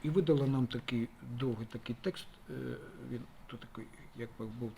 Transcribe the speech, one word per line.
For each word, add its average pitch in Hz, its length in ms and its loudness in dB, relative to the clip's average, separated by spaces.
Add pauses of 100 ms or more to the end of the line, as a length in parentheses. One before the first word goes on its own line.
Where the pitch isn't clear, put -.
і 151 80 2
видала 151 360 8
нам 131 200 6
такий 117 420 0 (300)
довгий 117 340 2
такий 117 300 -4
текст, - 240 -2 (240)
е, - 20 -6 (580)
він 123 100 -2 (260)
тут 117 140 -10
такий, - 240 -10 (320)
якби 113 300 -6
був 113 320 -4